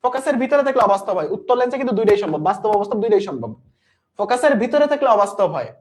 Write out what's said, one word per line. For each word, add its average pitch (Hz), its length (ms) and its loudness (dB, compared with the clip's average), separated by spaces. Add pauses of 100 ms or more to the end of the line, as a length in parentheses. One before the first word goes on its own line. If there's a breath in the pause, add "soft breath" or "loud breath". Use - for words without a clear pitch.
ফোকাসের 262 380 -2
ভিতরে 285 260 2
থাকলে 254 200 0
অবাস্তব 196 320 0
হয়। 147 160 -6
উত্তল 247 240 -2
লেন্সে 247 220 -2
কিন্তু 233 160 -2
দুইটাই 208 260 4
সম্ভব, 156 260 -4
বাস্তব 208 280 -2
অবাস্তব 202 260 -2
দুইটাই 214 260 2
সম্ভব। 113 220 -10 (680)
ফোকাসের 247 420 2
ভিতরে 294 300 2
থাকলে 277 240 0
অবাস্তব 202 400 0
হয় 123 140 -6 (120)